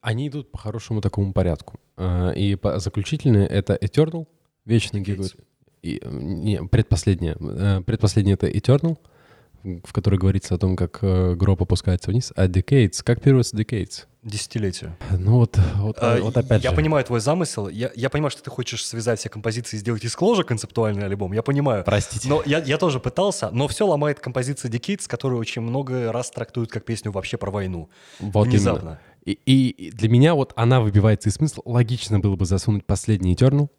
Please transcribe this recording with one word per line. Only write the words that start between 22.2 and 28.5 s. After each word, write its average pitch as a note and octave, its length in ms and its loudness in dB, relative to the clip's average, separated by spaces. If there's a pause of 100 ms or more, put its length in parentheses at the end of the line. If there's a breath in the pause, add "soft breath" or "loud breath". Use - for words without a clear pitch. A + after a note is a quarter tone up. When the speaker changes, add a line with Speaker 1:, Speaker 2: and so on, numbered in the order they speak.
Speaker 2:
Но D3+ 160 2
я, C#3+ 140 0
я D3 180 -2
тоже D3+ 240 0
пытался, F3 500 -2
но B2 160 0
все G#3 200 -2
ломает D3 340 0
композиция B2+ 500 -6
Decades, A#2 380 -6
которую B2 320 -2
очень A2+ 220 -6
много B2 500 -4
раз A#2+ 180 -4
трактуют A#2 400 -6
как A2 140 -8
песню A2 280 -6
вообще F#2+ 260 -6
про G2+ 120 -6
войну. F#2 380 -4 (300 loud breath)
Speaker 1:
Вот G#2 300 2
Speaker 2:
Внезапно. G2 320 2